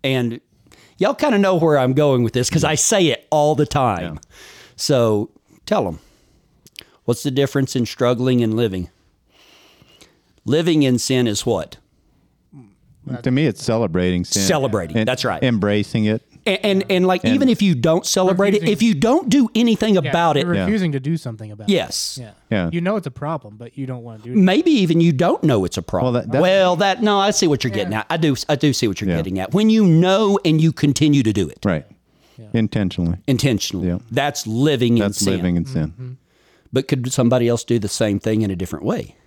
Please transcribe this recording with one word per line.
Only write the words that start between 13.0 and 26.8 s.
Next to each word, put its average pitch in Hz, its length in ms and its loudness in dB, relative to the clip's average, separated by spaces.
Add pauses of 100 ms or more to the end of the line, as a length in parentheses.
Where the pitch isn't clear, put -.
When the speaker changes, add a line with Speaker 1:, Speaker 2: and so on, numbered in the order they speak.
Speaker 2:
To 131 80 0
me, 143 140 2
it's 113 180 -2
celebrating 90 640 0
sin. - 180 -2
Speaker 1:
Celebrating, 110 540 -2
Speaker 2:
And 110 100 0
Speaker 1:
that's 127 160 -4
right. 95 180 -2
Speaker 2:
embracing 107 640 0
it. 107 180 0 (220)
Speaker 1:
And, 190 180 -2
and, 196 260 2
and, 185 180 2
like, 185 160 0
Speaker 2:
And 247 120 2
Speaker 1:
even 185 120 2
if - 140 2
you 190 120 2
don't 160 320 2
celebrate 190 480 2
it, 208 80 0
Speaker 3:
refusing 170 120 0
Speaker 1:
if - 80 -2
you 220 140 2
don't 247 340 2
do 247 260 4
anything 226 400 2
Speaker 3:
Yeah, 156 140 0
Speaker 1:
about 165 260 2
it, 139 100 2
Speaker 3:
you're 175 100 0
Speaker 2:
Yeah. 98 100 0
Speaker 3:
refusing 190 260 0
to 135 80 -4
do 147 160 -4
something 110 360 -10
about 104 180 -8
Speaker 1:
Yes. - 480 -2
Speaker 3:
it. 131 60 -14
Yeah. 107 80 -18 (200)
Speaker 2:
Yeah. 90 200 0
Speaker 3:
You 170 100 -4
know 196 160 -2
it's 170 100 -8
a 131 40 -10
problem, 147 460 -10
but 120 200 -18
you 135 80 -8
don't 127 180 -10
wanna 113 200 -18
do 120 80 -14
it. 131 60 -4
Speaker 1:
Maybe 208 340 4
even 175 280 4
you 170 140 6
don't 175 300 2
know 120 200 4
it's 87 140 -4
a 92 40 -6
problem. 113 340 -2
Speaker 2:
Well, 120 80 0
that, 113 100 -8
that 135 80 2
Speaker 1:
Well, 185 360 4
that, 196 240 0